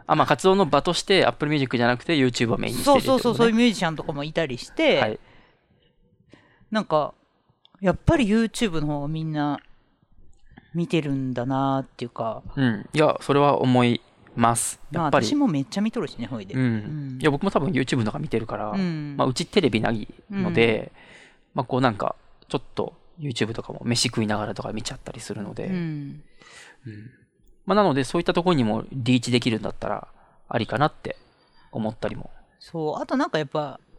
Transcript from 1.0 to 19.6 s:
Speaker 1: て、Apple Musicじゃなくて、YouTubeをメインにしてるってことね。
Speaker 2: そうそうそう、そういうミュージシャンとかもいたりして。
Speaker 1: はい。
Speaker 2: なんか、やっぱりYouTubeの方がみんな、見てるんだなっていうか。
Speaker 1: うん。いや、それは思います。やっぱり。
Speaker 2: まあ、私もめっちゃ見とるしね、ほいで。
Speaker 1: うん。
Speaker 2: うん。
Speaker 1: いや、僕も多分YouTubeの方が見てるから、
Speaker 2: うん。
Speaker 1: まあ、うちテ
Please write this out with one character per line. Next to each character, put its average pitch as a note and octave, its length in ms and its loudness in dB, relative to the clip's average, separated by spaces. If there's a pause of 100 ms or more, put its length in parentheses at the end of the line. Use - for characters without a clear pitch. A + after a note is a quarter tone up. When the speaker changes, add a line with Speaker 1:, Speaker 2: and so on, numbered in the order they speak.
Speaker 1:
て、 F#3 200 4
Apple C3 260 0
Music C3+ 280 0
じ A#2+ 40 2
ゃ A#2+ 40 4
な B2 100 4
く A#2+ 60 -16
て、 E3 160 0
YouTube B2 340 2
を G2 60 0
メ G#2 100 -4
イ A#2 40 -4
ン B2 40 -6
に - 60 -4
し - 20 -6
て C#4 60 4
る C4+ 80 8
っ - 20 6
て - 60 -2
こ - 0 -
と C4 100 4
ね。 - 0 -
Speaker 2:
そ - 0 -
う A#3+ 40 2
そ B3 100 0
う - 20 0
そ - 20 -2
う、 - 20 -2
そ A#3 100 4
う - 20 4
い A3+ 40 4
う - 20 0
ミ A#3 100 4
ュ - 40 6
ー - 20 4
ジ F#3+ 60 -4
シ F3+ 100 -2
ャ D#3+ 60 0
ン D3+ 40 -6
と D3+ 60 -8
か E3 100 -6
も C#3+ 120 -6
い D#3 80 -8
た E3 120 0
り B2 140 -6
し - 140 -14
て。 A#3+ 280 2
Speaker 1:
は A#2 60 2
い。 G#2+ 140 -6 (1500)
Speaker 2:
な G#3+ 80 0
ん F3 40 -4
か、 D3+ 300 0 (680)
や F#3+ 120 4
っ - 40 0
ぱ - 200 4
り C4+ 100 4
YouTube G#3+ 540 2
の D3 80 0
方 D3 140 -2
が C#3+ 60 -4
み D#3+ 140 -4
ん D#3+ 100 -4
な、 D3 280 -2 (1120)
見 E3 140 -2
て E3 120 2
る D3 120 -2
ん C3 220 -2
だ A#2+ 100 -4
な C3+ 360 0
っ C3 40 -8
て - 200 -10
い A#2+ 40 -8
う - 20 -12
か。 A2+ 320 -6 (140)
Speaker 1:
う C3+ 80 2
ん。 A2+ 280 0
い D3 60 0
や、 D3+ 220 4
そ - 140 0
れ C#3 60 6
は C#3+ 200 4
思 B2 240 4
い A#2+ 160 2 (340)
ま A#2 220 4
す。 - 240 -6 (100)
や E3 180 -2
っ - 20 0
ぱ C#3+ 100 4
り。 - 60 0
Speaker 2:
ま - 20 -2
あ、 - 20 -2
私 D4 60 2
も C#4+ 100 4
め D3+ 140 0
っ C3+ 80 -4
ち - 80 -10
ゃ G3 60 -2
見 A3 100 -2
と A#3+ 80 -4
る D#3 80 -4
し - 80 -16
ね、 - 100 -8
ほ A#2+ 140 -8
い F#2+ 60 -12
で。 G2+ 80 -10
Speaker 1:
う C3 40 0
ん。 - 40 0
Speaker 2:
う B2+ 40 4
ん。 B2+ 540 -4
Speaker 1:
い D3+ 40 -2
や、 D#3 60 6
僕 C#3+ 120 0
も G3 80 0
多 G3 100 2
分 C#3+ 120 0
YouTube C3+ 260 0
の A2 80 0
方 A2 60 -2
が - 80 -8
見 - 100 -8
て A2+ 100 0
る A2+ 60 -6
か - 100 -6
ら、 G#2+ 140 -6
Speaker 2:
う G3 80 -4
ん。 D#3 400 -6
Speaker 1:
ま C3 80 2
あ、 - 20 0
う C3 60 -2
ち - 100 -4
テ - 160 0